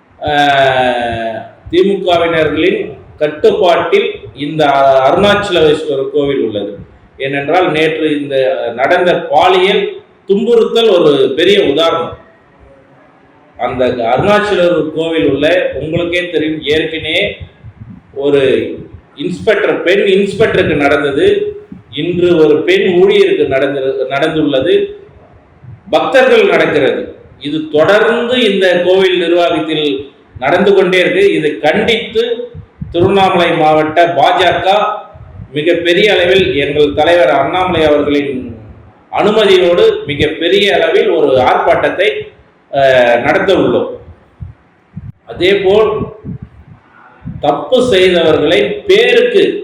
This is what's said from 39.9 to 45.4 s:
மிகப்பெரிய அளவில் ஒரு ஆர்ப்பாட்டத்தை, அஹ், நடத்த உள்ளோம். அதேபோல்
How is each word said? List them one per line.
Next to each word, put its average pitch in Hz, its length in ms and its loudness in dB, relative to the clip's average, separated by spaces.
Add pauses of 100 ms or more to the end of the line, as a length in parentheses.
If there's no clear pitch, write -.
மிகப்பெரிய 165 680 -2
அளவில் 180 360 0
ஒரு 151 300 2
ஆர்ப்பாட்டத்தை, 160 680 0 (600)
அஹ், 127 500 2
நடத்த 180 340 0
உள்ளோம். 127 360 0 (1400)
அதேபோல் 196 640 2 (1500)